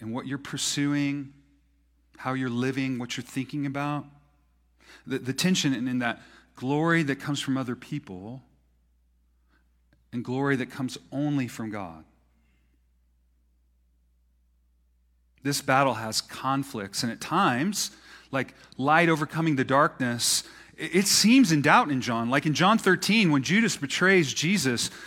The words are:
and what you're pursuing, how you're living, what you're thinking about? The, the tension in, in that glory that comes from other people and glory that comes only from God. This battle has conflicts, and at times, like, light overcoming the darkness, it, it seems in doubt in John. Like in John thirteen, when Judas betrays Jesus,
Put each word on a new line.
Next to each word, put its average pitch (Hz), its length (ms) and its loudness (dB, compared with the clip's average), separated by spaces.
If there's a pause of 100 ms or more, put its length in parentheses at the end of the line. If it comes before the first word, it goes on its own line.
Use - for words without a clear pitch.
and 110 120 -10
what 127 140 -8
you're 139 100 -6
pursuing, 143 960 -4 (840)
how 131 160 -6
you're 131 160 -2
living, 127 500 -2
what 120 160 -8
you're 127 80 -8
thinking 139 420 -6
about? 143 400 -4 (1000)
The, 127 120 -4
the 127 140 -6
tension 165 400 2
in, 123 140 -4
in 127 120 -2
that 113 220 -2 (360)
glory 160 460 2
that 135 180 -2
comes 147 180 -4
from 135 160 -2
other 123 220 -4
people 117 640 -12 (1700)
and 120 120 -8
glory 135 320 -2
that 127 160 -4
comes 127 260 -8 (140)
only 139 360 -2
from 113 220 -10
God. 87 340 -10 (3500)
This 139 180 -2
battle 135 320 4
has 110 260 -6
conflicts, 131 840 -6
and 117 80 -2
at 110 100 -12
times, 170 680 -2 (400)
like, 131 240 -4 (200)
light 156 320 4
overcoming 160 480 0
the 131 80 2
darkness, 131 800 0 (320)
it, 160 200 -4
it 196 120 2
seems 226 440 6
in 147 100 4
doubt 151 300 6
in 127 100 -2
John. 117 300 -2
Like 147 160 2
in 147 80 0
John 190 240 4
thirteen, 190 520 4
when 135 120 4
Judas 190 340 2
betrays 175 560 2
Jesus, 147 560 0 (180)